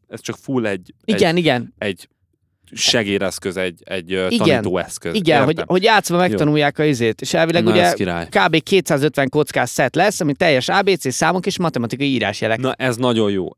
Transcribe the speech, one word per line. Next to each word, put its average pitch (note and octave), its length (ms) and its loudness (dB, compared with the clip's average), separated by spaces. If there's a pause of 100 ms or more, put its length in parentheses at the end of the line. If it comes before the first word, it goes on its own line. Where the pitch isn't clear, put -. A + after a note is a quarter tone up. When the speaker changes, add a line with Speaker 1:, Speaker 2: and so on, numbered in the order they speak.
Speaker 1:
ez A2+ 120 -16
csak - 160 -10
full B2+ 300 -4
egy, F#2+ 280 -6 (100)
Speaker 2:
Igen, G3 320 2
Speaker 1:
egy, - 60 0
Speaker 2:
igen. B2 360 -2
Speaker 1:
egy - 300 -8 (640)
segéreszköz, G2 840 -2
egy, F#2 280 -4
egy, F2+ 280 -10
ö, F#2 160 0
Speaker 2:
Igen. - 180 0
Speaker 1:
tanítóeszköz. F#2 680 -2
Speaker 2:
Igen, E3 300 2
hogy, C3 80 2
Speaker 1:
Értem. - 160 -8
Speaker 2:
hogy F#3 140 0
játszva G3+ 320 2
Speaker 1:
Jó. F3 60 2
Speaker 2:
megtanulják D3+ 580 2
a D#3 60 2
izét. A#2 360 0
És B2+ 140 -4
elvileg E3 300 2
Speaker 1:
Na, E3+ 60 4
Speaker 2:
ugye - 120 4
Speaker 1:
ez F3 100 4
király. F2 380 -4
Speaker 2:
kb. E3+ 320 2
kétszázötven D3 680 0
kockás C#3 420 -2
szett C3 240 0
lesz, G3 260 0
ami D3+ 140 0
teljes C#3 340 2
A F#3 140 2
B F#3+ 140 2
C C3 160 -4
számok E3+ 340 0
és F#3+ 120 -4
matematikai C#3 500 -2
írásjelek. A2 500 -2
Speaker 1:
Na, B2+ 140 -2
ez B2 240 -2
nagyon A2+ 340 2
jó, F#2+ 260 -4